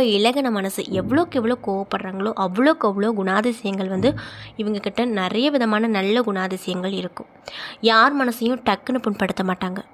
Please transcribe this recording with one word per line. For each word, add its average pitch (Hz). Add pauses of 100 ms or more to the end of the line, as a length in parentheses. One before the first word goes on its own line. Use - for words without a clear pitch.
இலகின 240
மனசு. 196 (100)
எவ்வளோக்கு 247
எவ்வளோ 233
கோவப்படுறாங்களோ, 196
அவ்வளோக்கு 233
அவ்வளோ 202
குணாதிசயங்கள் 196
வந்து 233 (440)
இவங்க 208
கிட்ட 208
நிறைய 214
விதமான 226
நல்ல 208
குணாதிசயங்கள் 185
இருக்கும். 180 (500)
யார் 226
மனசையும் 240
டக்குன்னு 240
புண்படுத்த 202
மாட்டாங்க. 185 (120)